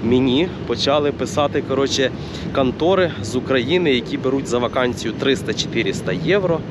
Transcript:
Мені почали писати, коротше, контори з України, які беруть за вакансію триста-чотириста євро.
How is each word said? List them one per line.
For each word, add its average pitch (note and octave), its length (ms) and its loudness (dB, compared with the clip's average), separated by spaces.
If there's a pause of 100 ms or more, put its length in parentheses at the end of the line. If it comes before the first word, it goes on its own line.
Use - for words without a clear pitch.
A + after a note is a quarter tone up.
Мені B2+ 440 4 (200)
почали C#3+ 440 2
писати, C#3+ 560 0
коротше, C3 440 0 (440)
контори D#3 560 2 (100)
з A2+ 140 -6
України, C3+ 580 2
які B2 240 -2
беруть C3 300 -2
за A#2+ 100 0
вакансію A#2+ 560 0
триста-чотириста A2+ 1120 -2
євро. F3 340 2 (120)